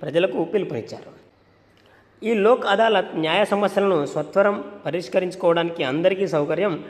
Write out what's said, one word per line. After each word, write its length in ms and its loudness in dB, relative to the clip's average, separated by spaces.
ప్రజలకు 420 0
పిలుపునిచ్చారు. 680 -6
ఈ 80 0
లోక్ 320 4
అదాలత్ 500 2
న్యాయ 300 2
సమస్యలను 600 0
సత్వరం 580 0
పరిష్కరించుకోవడానికి 960 0
అందరికీ 440 0
సౌకర్యం 640 -2